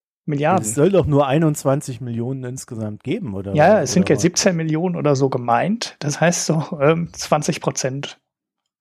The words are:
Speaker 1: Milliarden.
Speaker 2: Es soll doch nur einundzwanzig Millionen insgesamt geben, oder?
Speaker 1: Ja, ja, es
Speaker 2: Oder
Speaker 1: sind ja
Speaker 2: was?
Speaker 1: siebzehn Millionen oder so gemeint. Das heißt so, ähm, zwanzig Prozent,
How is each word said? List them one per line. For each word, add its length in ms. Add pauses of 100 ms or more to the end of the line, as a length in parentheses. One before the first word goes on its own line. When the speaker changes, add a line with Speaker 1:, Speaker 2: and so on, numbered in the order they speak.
(260)
Speaker 1:
Milliarden. 400
Speaker 2:
Es 100
soll 160
doch 140
nur 220
einundzwanzig 720
Millionen 460
insgesamt 580
geben, 300
oder? 220
Speaker 1:
Ja, 120
ja, 60
es 40
Speaker 2:
Oder 100
Speaker 1:
sind 220
ja 60
Speaker 2:
was? 60
Speaker 1:
siebzehn 340
Millionen 400
oder 220
so 120
gemeint. 720
Das 220
heißt 240
so, 360
ähm, 300
zwanzig 480
Prozent, 640 (600)